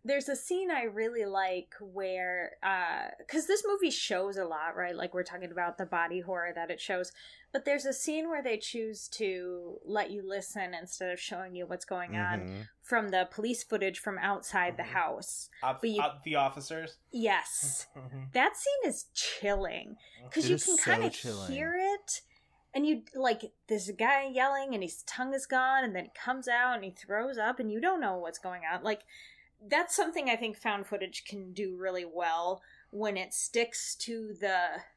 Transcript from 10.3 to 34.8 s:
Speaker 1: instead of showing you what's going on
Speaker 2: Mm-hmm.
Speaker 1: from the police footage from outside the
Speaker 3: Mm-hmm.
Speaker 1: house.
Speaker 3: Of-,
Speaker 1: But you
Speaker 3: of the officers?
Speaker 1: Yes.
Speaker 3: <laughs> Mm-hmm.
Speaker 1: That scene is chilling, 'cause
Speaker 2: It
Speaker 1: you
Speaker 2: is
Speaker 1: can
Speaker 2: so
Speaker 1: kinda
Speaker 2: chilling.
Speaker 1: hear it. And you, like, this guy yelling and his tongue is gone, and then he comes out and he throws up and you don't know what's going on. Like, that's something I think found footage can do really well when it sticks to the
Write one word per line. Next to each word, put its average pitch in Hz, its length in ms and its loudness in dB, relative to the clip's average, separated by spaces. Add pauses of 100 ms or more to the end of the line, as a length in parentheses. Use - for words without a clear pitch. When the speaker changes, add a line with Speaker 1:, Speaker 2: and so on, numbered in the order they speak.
Speaker 1:
instead 180 360 -6
of 180 80 -2
showing 185 380 -6
you 175 100 -4
what's 180 180 -6
going 180 320 -4
on 180 240 2
Speaker 2:
Mm-hmm. 95 200 -6 (220)
Speaker 1:
from 220 260 2
the 185 240 4
police 226 320 -2
footage 196 340 0
from 196 200 -4
outside 180 580 0
the 175 80 -4
Speaker 3:
Mm-hmm. - 80 -8
Speaker 1:
house. - 580 -2 (100)
Speaker 3:
Of-, 131 200 0
Speaker 1:
But 226 100 2
you 208 120 2
Speaker 3:
of 147 200 0
the 151 140 0
officers? 143 640 0 (120)
Speaker 1:
Yes. 196 800 0
Speaker 3:
<laughs> - 60 -20
Mm-hmm. 131 360 -10
Speaker 1:
That 294 240 6
scene 554 320 2
is - 240 -4
chilling, 202 840 0 (340)
'cause 311 140 2
Speaker 2:
It - 60 2
Speaker 1:
you 370 40 8
Speaker 2:
is - 120 0
Speaker 1:
can 440 100 4
Speaker 2:
so - 160 4
Speaker 1:
kinda 403 180 4
Speaker 2:
chilling. 202 420 -6
Speaker 1:
hear 320 240 -2
it. 403 440 0 (520)
And 285 140 2
you, 240 160 4 (140)
like, 240 260 2 (240)
this 208 240 0
guy 269 380 4
yelling 269 460 2
and 190 100 -2
his - 180 -8
tongue 262 320 -4
is 269 120 -2
gone, 262 360 4
and 208 140 -2
then 175 80 -4
he - 100 -14
comes 254 320 -4
out 247 300 4
and 196 80 -6
he 185 80 -6
throws 233 460 -2
up 233 200 2
and 220 140 0
you 226 80 0
don't 359 200 4
know 190 180 2
what's 165 200 -4
going 180 240 -6 (100)
on. 175 120 -2
Like, 214 180 0 (640)
that's 320 300 2
something 320 320 2
I 226 80 6
think 220 220 -4
found 202 280 0
footage 185 380 -4
can 190 300 -10
do 190 240 -2
really 185 260 0
well 170 560 0 (300)
when 208 260 0
it 185 160 -4
sticks - 640 0
to 220 420 -4
the 175 440 2 (140)